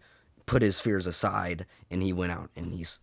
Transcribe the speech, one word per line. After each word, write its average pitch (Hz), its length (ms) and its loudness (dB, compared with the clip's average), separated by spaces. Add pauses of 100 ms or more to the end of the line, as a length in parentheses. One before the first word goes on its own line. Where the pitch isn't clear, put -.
(460)
put 123 160 4
his 101 180 4
fears 98 260 0
aside 90 600 -2 (240)
and 92 120 0
he 95 120 2
went 90 180 0
out 85 240 -8
and 85 180 -8
he 85 100 -8
s-, - 200 -6